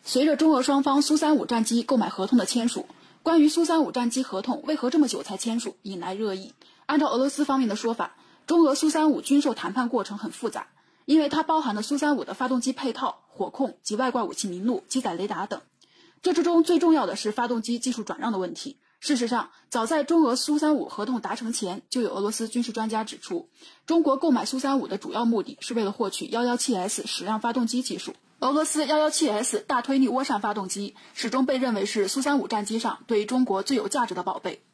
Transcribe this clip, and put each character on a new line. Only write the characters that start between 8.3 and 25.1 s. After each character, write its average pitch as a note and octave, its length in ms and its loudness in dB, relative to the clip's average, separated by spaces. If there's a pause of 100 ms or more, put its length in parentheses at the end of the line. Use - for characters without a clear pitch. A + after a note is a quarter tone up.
中 E4+ 160 6
俄 C#4+ 120 6
苏 D#4 140 2
三 D#4 220 4
五 B3+ 100 2
军 C#4+ 220 4
售 C4+ 100 2
谈 - 220 -6
判 A#3+ 160 0
过 B3+ 140 0
程 G#3 120 -10
很 A3+ 140 -8
复 - 180 -6
杂， - 200 -8 (360)
因 D#4 160 4
为 C#4+ 80 2
它 D4+ 140 0
包 D#4+ 180 2
含 B3 140 -2
了 G#3+ 80 -4
苏 C#4+ 160 -2
三 D4 180 2
五 - 80 -4
的 - 80 -10
发 B3+ 160 -4
动 B3 140 0
机 C4 100 -2
配 B3 220 -4
套、 - 340 -6
火 - 220 -6
控 C4 320 -4
及 - 120 -6
外 B3 160 0
挂 A#3 140 -2
武 E3+ 80 -6
器 - 160 -6
名 F3+ 160 -8
录、 B3 240 -2
机 C4 140 -2
载 G3 100 -4
雷 F3+ 160 -4
达 F#3 160 -4
等。 G#3 160 -8 (600)
这 F4+ 100 2
之 D#4+ 100 2
中 E4 220 4
最 E4+ 140 4
重 D#4+ 160 6
要 C4+ 100 2
的 F3 100 -4
是 - 160 -4
发 A#3+ 160 -2
动 A#3+ 140 -2
机 A#3 180 -4
技 B3+ 140 -4
术 A3+ 100 -6
转 F#3+ 160 -8
让 A3+ 140 -4
的 F#3+ 60 -2
问 F3+ 160 -4
题。 - 240 -14 (220)
事 C#4+ 180 0
实 A#3 100 0
上， - 220 -2 (180)
早 A3+ 160 -2
在 D4+ 180 0
中 E4 200 4
俄 B3 120 4
苏 D4 240 0
三 D4+ 180 4
五 - 120 -4
合 G3+ 160 -6
同 A#3+ 160 -2
达 F#3 140 -6
成 A#3 180 -6
前， F#3+ 380 -4
就 B3+ 100 -2
有 G#3 140 0
俄 F#3+ 60 -4
罗 G3+ 100 0
斯 A3+ 180 -4
军 A#3+ 140 -2
事 A#3 100 -4
专 A3 160 -4
家 A3 160 -2
指 - 140 -12
出， - 320 -8 (340)
中 E4 180 4
国 C#4 140 4
购 D#4+ 140 2
买 G#3+ 160 4
苏 C4 120 -4
三 C#4 200 0
五 - 100 -2
的 G3 80 -4
主 - 160 -8